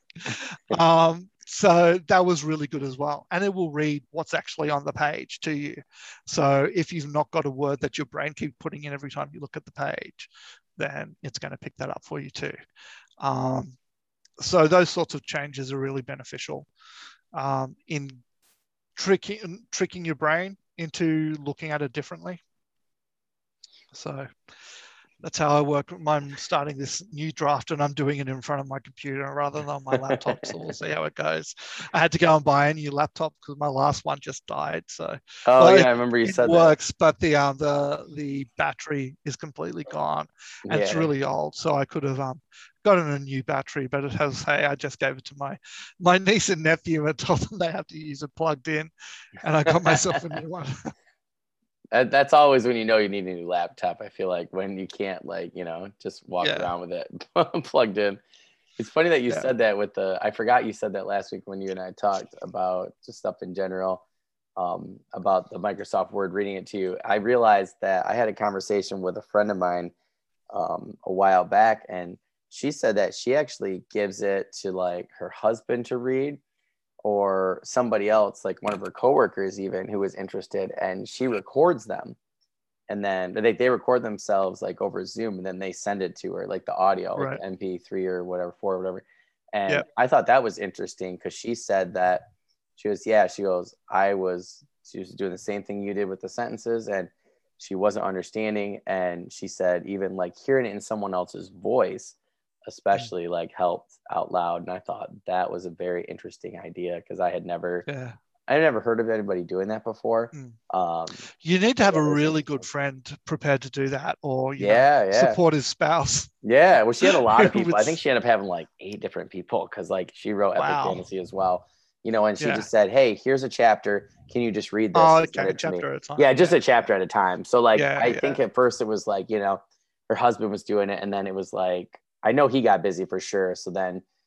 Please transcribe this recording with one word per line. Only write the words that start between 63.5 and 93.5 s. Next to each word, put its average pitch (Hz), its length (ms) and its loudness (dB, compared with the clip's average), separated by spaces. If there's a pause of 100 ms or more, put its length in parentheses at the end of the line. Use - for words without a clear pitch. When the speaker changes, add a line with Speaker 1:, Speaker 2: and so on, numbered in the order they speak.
Speaker 2:
general, 92 480 -4 (540)
um, 90 420 -6 (140)
about 92 380 0
the - 80 -12
Microsoft 98 520 -4
Word 98 220 -4
reading 98 240 -4
it 92 100 -12
to 104 120 -10
you. 92 260 -4
I 104 100 2
realized 107 640 4
that 95 260 0
I 104 80 -2
had 117 140 2
a 101 40 -6
conversation 98 680 -2
with 90 160 -4
a - 60 -10
friend 104 280 0
of 95 60 -2
mine, 87 340 -2 (600)
um, 87 520 -6
a 92 80 -4
while 92 320 4
back, 107 440 4
and 90 280 -10 (320)
she 185 220 -4
said 110 260 0
that 98 180 0
she 123 200 -2
actually 104 560 -4
gives 104 300 -4
it 98 400 -2
to, 95 100 -6
like, 90 380 -4 (100)
her 87 100 -10
husband 117 580 -2
to 127 100 -4
read 135 420 -4 (640)
or 98 600 0
somebody 110 460 0
else, 107 360 2
like 95 160 -6
one 104 120 -4
of 98 80 -8
her 95 100 -10
coworkers 104 680 0
even, 95 280 -4
who 101 120 -4
was 98 160 -2
interested, 95 560 -6 (100)
and 95 260 -4
she - 200 -4
records 131 580 0
them. - 300 -10 (720)
And 101 160 -4
then 92 280 -2
they, 110 200 2
they 123 160 2
record 123 340 2
themselves, 98 580 -2
like, 98 200 -6
over 98 240 -6
Zoom, 110 320 -8
and 92 80 -10
then 92 140 -8
they 95 140 -8
send 101 300 -6
it 87 140 -6
to 92 180 -8
her, 95 120 -8
like, 95 180 -8
the - 100 -6
audio, 95 420 0
like, 135 120 -4
Speaker 1:
Right. 135 100 -8
Speaker 2:
the - 60 -10
M 92 120 -8
P 92 220 -6
three 92 280 -6
or 90 180 -4
whatever, 90 360 -6
four 98 140 -2
or 92 40 -6
whatever. 92 260 -6 (480)
And 104 300 0
Speaker 1:
Yep. - 40 -12 (100)
Speaker 2:
I 127 100 4
thought 127 200 4
that 127 160 6
was 104 160 -4
interesting 92 580 -10
'cause - 160 -10
she 113 220 -6
said 95 400 -2
that 90 280 2 (520)
she - 140 -4
was, 98 180 -4
yeah, 104 200 6
she - 160 -6
goes, 90 320 -2 (140)